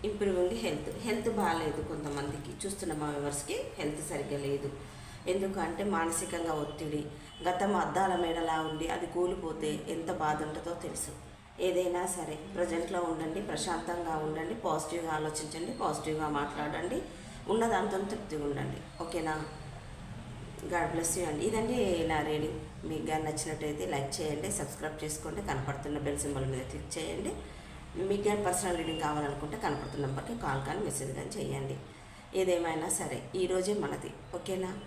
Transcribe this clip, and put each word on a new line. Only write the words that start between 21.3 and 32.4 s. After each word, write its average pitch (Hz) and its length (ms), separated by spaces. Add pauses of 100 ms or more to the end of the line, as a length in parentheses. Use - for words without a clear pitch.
ఇదండి 220 600
నా 156 140
రీడింగ్. 151 400 (240)
మీకు 156 220
కానీ 156 160
నచ్చినట్టయితే 151 640
లైక్ 139 340
చేయండి, 156 320
సబ్స్క్రైబ్ 156 520
చేసుకోండి, 196 380
కనపడుతున్న 139 560
బెల్ 143 200
సింబల్ 139 280
మీద 131 140
క్లిక్ - 380
చేయండి. 147 360 (680)
మీకు 202 200
కానీ 208 220
పర్సనల్ 180 320
రీడింగ్ 160 240
కావాలనుకుంటే 151 560
కనపడుతున్న 143 500
నెంబర్కి 135 320
కాల్ 135 280
కానీ 185 180
మెసేజ్ 139 320
కానీ 151 120
చేయండి. 135 500 (560)
ఏదేమైనా 170 540